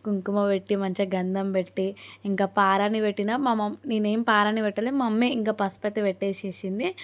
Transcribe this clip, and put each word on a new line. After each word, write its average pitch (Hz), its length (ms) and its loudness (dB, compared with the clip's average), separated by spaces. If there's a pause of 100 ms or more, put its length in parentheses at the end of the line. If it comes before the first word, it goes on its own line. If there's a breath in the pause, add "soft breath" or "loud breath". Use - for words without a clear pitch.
కుంకుమ 202 420 -2
పెట్టి, 196 300 0
మంచిగా 196 320 -2 (100)
గంధం 190 340 -2
పెట్టి, 190 340 -2 (380 loud breath)
ఇంకా 196 220 0
పారాని 202 540 2
పెట్టిన 208 360 0
మా 269 180 0
మమ్-, 208 320 -4
నేనేం 214 360 0
పారాని 214 400 4
పెట్టలే, 214 280 -2
మా 269 160 2
అమ్మే 226 220 2
ఇంకా 220 240 0
పసుపు 202 340 -4
అయితే 208 160 -2
పెట్టేసేసింది. 196 840 -2 (160 loud breath)